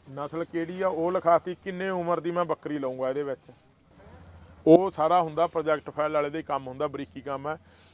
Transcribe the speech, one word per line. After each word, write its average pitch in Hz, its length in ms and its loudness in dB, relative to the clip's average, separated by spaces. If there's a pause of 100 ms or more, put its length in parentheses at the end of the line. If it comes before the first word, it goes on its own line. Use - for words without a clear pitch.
(120)
ਨਸਲ 147 320 -8
ਕਿਹੜੀ 165 380 -6
ਆ 190 60 2
ਉਹ 165 240 0
ਲਿਖਾਤੀ, 170 440 2
ਕਿੰਨੇ 190 360 -6
ਉਮਰ 175 280 -2
ਦੀ 165 120 -4
ਮੈਂ 175 140 0
ਬੱਕਰੀ 151 340 -4
ਲਊਂਗਾ 131 300 -4
ਇਹਦੇ 143 140 -2
ਵਿੱਚ, 139 280 -8 (1120)
ਉਹ 175 260 8
ਸਾਰਾ 165 300 2
ਹੁੰਦਾ 160 260 0
project 156 420 -2
file 151 240 -2
ਵਾਲੇ 147 160 0
ਦਾ 151 80 -8
ਹੀ 156 60 -8
ਕੰਮ 135 240 -6
ਹੁੰਦਾ, 135 200 -4
ਬਰੀਕੀ 139 340 -10
ਕੰਮ 139 260 -8
ਹੈ। 160 100 -6 (360)